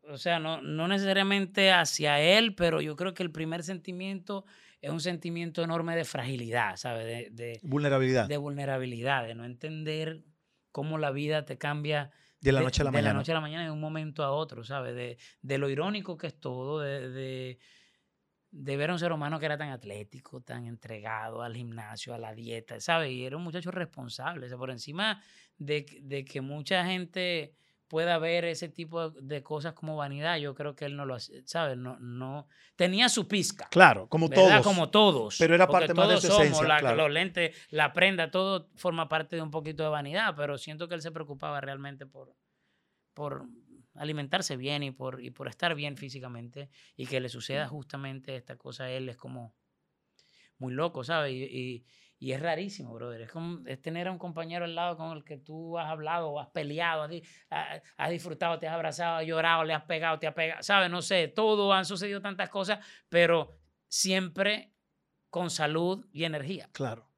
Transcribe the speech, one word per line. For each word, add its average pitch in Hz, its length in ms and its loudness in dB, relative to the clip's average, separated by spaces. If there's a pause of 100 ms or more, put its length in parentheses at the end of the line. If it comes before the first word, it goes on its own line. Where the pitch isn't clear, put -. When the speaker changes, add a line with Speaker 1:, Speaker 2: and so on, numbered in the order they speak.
Speaker 1:
o 147 140 -12
sea, 170 220 2
no, 156 240 -4
no 156 260 -2
necesariamente 196 840 4
hacia 151 480 4
él, 202 340 6
pero 165 260 4
yo 151 160 -4
creo 180 180 -4
que 185 80 -6
el 175 80 -2
primer 160 320 -4
sentimiento 190 840 -8 (360)
es 143 100 -8
un 160 100 -2
sentimiento 170 640 -4
enorme 165 340 -2
de 165 80 0
fragilidad, 120 720 -2
¿sabes? 117 280 -6
De, 117 260 -8 (140)
de 117 180 -10
Speaker 2:
Vulnerabilidad. 131 640 4
Speaker 1:
de 147 100 -2
vulnerabilidad, 135 880 -2
de 113 80 -10
no 117 100 -12
entender 156 800 -6 (500)
cómo 156 260 -2
la 147 120 0
vida 147 340 0
te 139 140 -10
cambia 147 520 -2 (300)
Speaker 2:
De 131 120 4
la 131 80 6
Speaker 1:
de, 156 60 4
Speaker 2:
noche - 160 2
a - 20 4
la 135 60 2
Speaker 1:
de 127 60 2
la 113 60 4
Speaker 2:
mañana. 104 160 4
Speaker 1:
noche 165 140 -2
a - 20 2
la 160 60 0
mañana 156 240 -6
de 160 60 -6
un 151 100 -6
momento 156 420 -6
a 139 80 0
otro, 143 340 -4
¿sabes? 123 300 -6
De, 123 240 -10 (240)
de 139 160 0
lo 139 100 0
irónico 175 480 -4
que 160 120 -8
es - 100 -12
todo, 131 420 -6
de, 139 300 -6
de, 127 480 -8 (960)
de 139 240 -6
ver 147 140 0
a - 40 0
un 170 60 -2
ser 170 120 0
humano 151 280 -2
que 156 60 -2
era 147 120 -2
tan 147 120 -6
atlético, 120 680 -12
tan 123 260 -10
entregado 113 760 -8
al 117 140 -8
gimnasio, 113 580 -12
a 117 40 -10
la 113 160 -10
dieta, 113 460 -12
¿sabes? 165 300 0
Y 127 160 -6
era 131 100 -8
un 170 60 -8
muchacho 175 300 -8
responsable, 139 720 -8
o - 20 -12
sea, 123 80 -10
por 131 140 -6
encima 175 500 -4 (380)
de, 147 260 -2 (180)
de 139 220 -8
que 139 160 -8
mucha 147 460 -2
gente 180 680 -4 (360)
pueda 165 300 2
ver 170 260 2
ese 165 240 -4
tipo 165 400 -6
de, 156 140 -14
de 139 200 -8
cosas 151 300 -6
como 156 240 -8
vanidad, 147 400 -2
yo 147 180 -4
creo 143 220 -8
que - 80 -10
él 143 100 -6
no 143 120 -6
lo 131 80 -4
hace, 127 320 -14
¿sabes? 147 320 -2
No, 127 200 -10
no, 127 480 -10 (300)
tenía 190 320 4
su 208 180 2
pizca, - 440 0
Speaker 2:
Claro, 143 400 10
como 160 180 4
Speaker 1:
¿verdad? 147 160 12 (120)
Speaker 2:
todos. 233 100 8
Speaker 1:
Como 180 240 2
todos, 156 480 6
Speaker 2:
Pero 165 160 8
era 180 120 10
Speaker 1:
porque 175 200 6
Speaker 2:
parte 165 80 2
más 175 140 6
de - 80 8
Speaker 1:
todos - 60 4
Speaker 2:
su - 60 2
Speaker 1:
somos, - 140 8
Speaker 2:
esencia, 151 260 4
Speaker 1:
la, 151 120 6
Speaker 2:
claro. 131 180 4
Speaker 1:
los 151 120 4
lentes, 170 460 0 (140)
la 151 240 2
prenda, 175 360 4
todo 185 460 0
forma 165 320 -2
parte 160 280 -2
de 160 60 -4
un 156 80 -6
poquito 156 340 -4
de 156 40 0
vanidad, 151 480 -2
pero 143 220 -4
siento 156 280 -10
que 170 100 -8
él 160 40 -6
se 151 120 -10
preocupaba 147 500 -8
realmente 139 420 -10
por, 135 320 -20 (800)
por 143 320 -8 (480)
alimentarse 151 640 -2
bien 139 240 -2
y 139 80 -4
por, 131 340 -10
y 127 60 -10
por 131 180 -10
estar 170 260 -2
bien 143 220 -8
físicamente, 127 720 -12 (260)
y 131 120 -10
que 131 140 -2
le 127 100 -6
suceda 135 380 -4
justamente 135 680 -10
esta 123 200 -14
cosa 131 280 -12
a 127 60 -6
él 131 180 -6
es 120 80 -12
como 123 380 -14 (1040)
muy 127 160 -6
loco, 143 300 -2
¿sabes? 147 280 0
Y, 131 120 -6
y, 127 420 -8 (340)
y 131 120 -6
es 135 80 -4
rarísimo, 165 540 -4
brother. 117 260 -10
Es 113 100 -16
como, 165 380 -10
es 135 120 -10
tener 170 280 -6
a - 20 -6
un 180 80 -8
compañero 170 460 -6
al 170 100 -6
lado 175 220 -2
con 160 200 -8
el 147 60 -16
que 151 140 -14
tú 160 420 -10
has 160 100 -4
hablado 160 420 -2
o 147 100 -4
has 139 80 -12
peleado, 156 560 -2
has 151 60 -10
di-, 170 120 -12 (260)
ha-, 156 320 -6 (160)
has 147 140 0
disfrutado, 170 480 -2
te 165 80 -6
has 156 80 -4
abrazado, 165 440 -2
has 160 60 -2
llorado, 165 380 4
le 160 100 0
has 156 120 -2
pegado, 160 340 -2
te 160 80 -4
has 151 80 -2
pegado, 160 300 -2
¿sabes? 196 260 6
No 175 100 -2
sé, 170 280 2
todo, 208 440 4
han 190 120 4
sucedido 202 360 -6
tantas 196 280 -6
cosas, 196 360 -4 (240)
pero 170 480 4 (460)
siempre 190 720 0 (580)
con 175 200 -2
salud 170 600 0
y 151 120 -4
energía. 156 480 -6
Speaker 2:
Claro. 117 460 -6